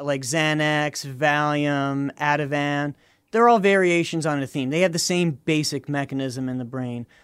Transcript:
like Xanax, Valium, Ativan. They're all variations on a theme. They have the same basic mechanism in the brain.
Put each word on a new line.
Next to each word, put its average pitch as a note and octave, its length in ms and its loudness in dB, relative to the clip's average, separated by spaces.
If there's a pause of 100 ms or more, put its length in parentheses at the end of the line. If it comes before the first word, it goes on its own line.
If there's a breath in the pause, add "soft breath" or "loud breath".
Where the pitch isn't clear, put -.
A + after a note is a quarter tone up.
like C#3+ 220 -2
Xanax, D3+ 880 0
Valium, C#3+ 1040 0
Ativan. D3 800 -2 (380 soft breath)
They're A#3 160 6
all A#3 100 6
variations F3 680 2
on D3 160 0
a C3+ 60 -4
theme. C3 240 -4
They D#3 100 0
have F3+ 120 2
the E3+ 60 -4
same F3 340 0 (120)
basic D3+ 440 -2
mechanism C3+ 600 -4
in B2+ 100 -6
the B2+ 60 -6
brain. A#2+ 420 -8 (180 soft breath)